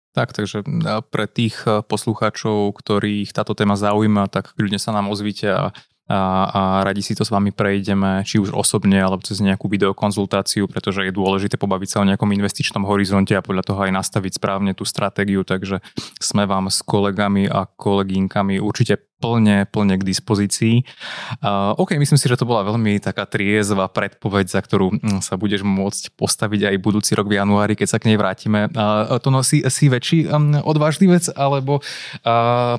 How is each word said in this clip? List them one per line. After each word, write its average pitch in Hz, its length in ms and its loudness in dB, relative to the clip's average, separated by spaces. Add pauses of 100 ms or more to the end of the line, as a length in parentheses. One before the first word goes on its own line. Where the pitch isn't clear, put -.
(140)
Tak, 117 160 -2
takže, 104 320 -6
e, 107 400 -2
pre - 240 -4
tých, - 400 -2
e, 107 160 2
poslucháčov, 107 960 -2
ktorých 104 560 -2
táto 107 240 -2
téma 101 160 2
zaujíma, 104 560 2
tak - 240 -6
kľudne 101 240 -2
sa 110 160 -4
nám 101 160 -2
ozvite 104 400 -4
a, 95 240 -2 (320)
a, 101 120 0 (280)
a 101 140 -2 (260)
radi 98 160 -2
si 101 160 -4
to - 80 0
s - 80 -2
vami 101 160 2
prejdeme, 98 720 0
či 107 160 0
už 95 160 0
osobne, 98 480 2
alebo 95 240 0
cez 104 160 -4
nejakú 95 240 0
videokonzultáciu, 98 1040 0
pretože 98 320 -4
je 95 80 -2
dôležité 95 480 0
pobaviť 98 320 -2
sa - 80 -2
o 101 80 4
nejakom 98 240 2
investičnom 101 560 -2
horizonte 98 480 2
a 92 80 2
podľa 92 240 -4
toho 98 160 -2
aj 95 160 0
nastaviť 95 400 -4
správne 98 400 -2
tú 98 80 -8
stratégiu, 98 560 -2
takže 92 400 -4 (400)
sme 104 240 0
vám 95 240 0
s - 160 -4
kolegami 101 640 0
a 98 160 -2
kolegynkami 98 960 -2
určite 104 400 0 (220)
plne, 107 400 4
plne 101 320 0
k 95 80 -2
dispozícii. 104 800 0 (560)
A, 101 400 0
OK, 185 160 0
myslím 143 240 4
si, - 80 0
že 123 80 2
to - 80 -4
bola 117 160 2
veľmi 104 400 0
taká 98 240 -4
triezva 101 640 0
predpoveď, 101 640 -2
za 95 80 0
ktorú, 95 400 0
mm, 98 240 -2
sa 92 160 -4
budeš 101 240 -2
môcť 98 480 -2
postaviť 104 560 -2
aj 98 160 2
budúci 107 320 0
rok 104 160 0
v 101 80 2
januári, 104 320 2
keď 101 160 -2
sa - 80 0
k 110 160 2
nej 107 80 4
vrátime. 104 560 0
A, 107 480 0
to 139 80 2
no, 131 80 2
si, 143 240 2
si 135 240 2
väčší, 131 400 2
mm, 147 400 2
odvážlivec, 160 720 4
alebo, 139 400 0 (400)
a, 120 580 2